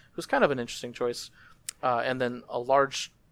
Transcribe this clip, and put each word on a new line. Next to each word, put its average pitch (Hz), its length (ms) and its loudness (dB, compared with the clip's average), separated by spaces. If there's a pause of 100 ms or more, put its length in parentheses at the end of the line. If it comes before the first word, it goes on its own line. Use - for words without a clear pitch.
(120)
who's - 140 -10
kind 262 180 4
of 151 60 6
an 131 80 0
interesting 120 340 -8
choice, - 380 -4 (520)
uh, 120 220 2
and 127 160 -2
then 123 280 -2
a 127 100 -4
large 135 540 2 (200)